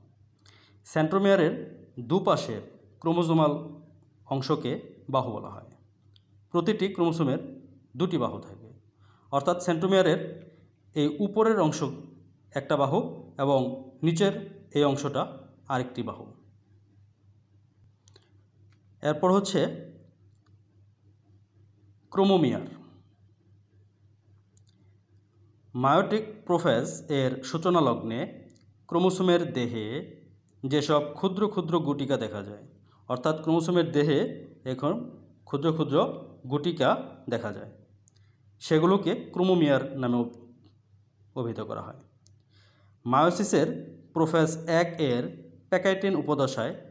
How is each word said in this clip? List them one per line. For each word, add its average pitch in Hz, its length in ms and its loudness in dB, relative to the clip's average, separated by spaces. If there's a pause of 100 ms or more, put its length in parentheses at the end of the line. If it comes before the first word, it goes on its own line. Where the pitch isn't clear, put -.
(840)
সেন্ট্রোমিয়ারের 185 680 4 (460)
দুপাশের 131 640 0 (380)
ক্রোমোজোমাল 160 540 2 (720)
অংশকে 135 840 -4
বাহু 120 220 -2
বলা 104 180 -10
হয়। - 220 -18 (800)
প্রতিটি 185 360 0
ক্রোমোসোমের 165 520 0 (580)
দুটি 175 200 0
বাহু 107 220 -4
থাকে, 107 340 -20 (580)
অর্থাৎ 170 320 0
সেন্ট্রোমিয়ারের 180 880 2 (420)
এই 147 260 0
উপরের 214 400 2
অংশ 156 240 2 (680)
একটা 139 260 -2
বাহু 131 600 -2
এবং 135 520 0 (140)
নিচের 196 600 0 (100)
এই 147 100 4
অংশটা 139 640 -2 (200)
আরেকটি 127 360 -4
বাহু। 107 300 -12 (2750)
এরপর 156 300 0
হচ্ছে 196 280 2 (2500)
ক্রোমোমিয়ার। 180 580 2 (3000)
মায়োটিক 170 680 0
প্রোফেজ 160 680 0
এর 131 320 -2
সূচনা 170 380 2
লগ্নে 117 640 -2 (400)
ক্রোমোসোমের 175 680 2
দেহে 113 340 -4 (800)
যেসব 147 480 2
ক্ষুদ্র 190 340 -2
ক্ষুদ্র 170 320 -2
গুটিকা 139 380 -2
দেখা 107 260 -6
যায়, 104 240 -14 (400)
অর্থাৎ 156 340 -2
ক্রোমোসোমের 165 500 2
দেহে 147 280 2 (460)
এখন 131 280 -4 (520)
ক্ষুদ্র 147 260 0
ক্ষুদ্র 156 520 0 (260)
গুটিকা 147 720 0 (100)
দেখা 110 240 -4
যায়, 101 180 -14 (880)
সেগুলোকে 175 720 2
ক্রোমোমিয়ার 156 640 2
নামে 123 200 0
অভ-, 117 220 -2 (960)
অভিহিত 117 240 -6
করা 110 220 -8
হয়। 104 180 -16 (1080)
মায়োসিসের 160 880 2 (200)
প্রোফেজ 160 440 2 (100)
এক 170 320 2
এর 139 440 -2 (260)
প্যাকাইটিন 190 460 2
উপদশায় 135 600 0 (160)